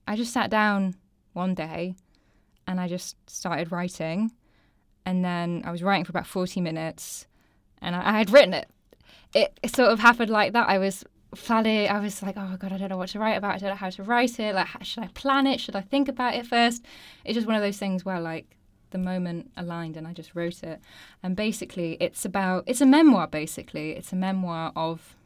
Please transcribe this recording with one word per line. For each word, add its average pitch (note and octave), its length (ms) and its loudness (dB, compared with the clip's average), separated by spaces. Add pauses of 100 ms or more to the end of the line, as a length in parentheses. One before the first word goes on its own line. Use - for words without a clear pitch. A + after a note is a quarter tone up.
I G#3 100 -4
just A#3 160 -4
sat A3 180 -2
down G3+ 440 2 (380)
one F#3 220 -2
day E3+ 400 -6 (720)
and F#3 140 -2
I F3+ 80 -2
just F3+ 280 -8 (120)
started E3 440 -6
writing. F3+ 600 -4 (720)
And F#3 200 0
then E3+ 400 -2
I F3 60 -6
was E3+ 120 -6
writing G3 220 2
for E3+ 60 -8
about - 160 -4
forty F3+ 340 -2
minutes, D#3+ 680 -6 (540)
and F3 140 -4
I, F3+ 200 0
I G#3+ 40 4
had G#3 120 2
written G#3 240 10
it. - 140 -4 (680)
It, - 280 4
it A#3 120 -4
sort B3 180 6
of G#3+ 80 2
happened A#3 300 6
like G#3+ 240 2
that. A#3 140 4
I G3 100 4
was F#3+ 260 -2 (280)
planning, A3 560 2
I G#3 120 0
was G3+ 240 -6
like, F#3+ 120 -6
"Oh F#3+ 220 -8
God, F#3+ 140 -8
I F#3+ 60 -4
don't G3 100 -6
know F#3+ 80 -6
what F#3 140 -6
to G#3 100 -8
write A3 180 2
about. G3 160 -2
I F#3+ 40 -4
don't G3 120 -4
know G3 60 -4
how F#3+ 140 -8
to G3 120 -12
write A#3+ 380 0
it. G#3+ 120 -2
Like, F#3 140 0
how, - 160 -14
should A3 220 -10
I F3+ 40 -10
plan C4+ 380 0
it? B3+ 140 0
Should - 160 -8
I G3 40 -2
think C#4 280 0
about B3 260 -2
it A#3+ 100 -6
first?" A#3+ 400 0 (400)
It's G#3+ 120 -4
just A3+ 100 -2
one A3 80 0
of G#3 80 2
those G3+ 160 -2
things F#3 260 -2
where, F#3 140 -4
like, E3 380 -8 (340)
the F#3 80 -6
moment F3+ 580 -4
aligned E3+ 400 -8
and D#3+ 120 -12
I E3+ 40 -12
just D#3+ 220 -16
wrote E3+ 300 -6
it. E3 160 -10 (420)
And F#3 140 -2
basically, G#3 640 -4
it's - 240 -4
about, F#3 420 0
it's B3+ 140 -2
a C#4+ 60 8
memoir, C4 420 8
basically. D#3 640 -8
It's - 200 -12
a F#3 40 -4
memoir F3+ 580 -2
of E3 400 -6 (120)